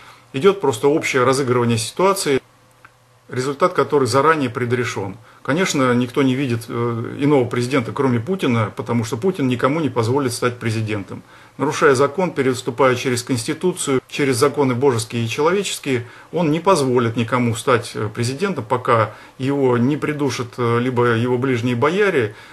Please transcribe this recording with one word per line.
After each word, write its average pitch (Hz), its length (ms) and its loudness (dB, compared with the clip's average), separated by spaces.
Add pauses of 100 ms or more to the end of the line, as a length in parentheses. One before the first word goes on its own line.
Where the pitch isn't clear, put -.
(320)
Идёт 190 280 2
просто 139 280 0
общее 147 340 2
разыгрывание 123 560 2
ситуации, 170 640 0 (840)
результат 139 440 -2
которой 139 340 2
заранее 139 440 2
предрешён. 117 640 -4 (260)
Конечно, 156 520 2
никто 123 280 0
не 131 120 2
видит, 120 340 -2
э, 117 520 -4
иного 139 260 4
президента, 123 460 -2
кроме 127 280 0
Путина, 117 560 -2
потому 117 280 -2
что 127 120 -6
Путин 147 320 -2
никому 139 320 0
не 151 80 -2
позволит 120 440 0
стать 120 260 -4
президентом. 110 640 -6 (360)
Нарушая 143 360 2
закон, 143 360 2
переступая 127 640 0
через 120 280 -2
Конституцию, 143 840 -2
через 135 280 0
законы 135 380 2
божеские 120 500 0
и 113 40 -4
человеческие, 147 800 -2 (260)
он 160 180 0
не 160 100 0
позволит 131 560 2
никому 120 380 0
стать, 113 400 0
э, 110 180 -6
президентом, 135 520 -4
пока 113 500 0 (240)
его 131 400 2
не 131 180 2
придушат, 143 640 -4
э, 117 220 2
либо 120 240 0 (100)
его 123 240 0
ближние 123 380 0
бояре, 156 580 0 (180)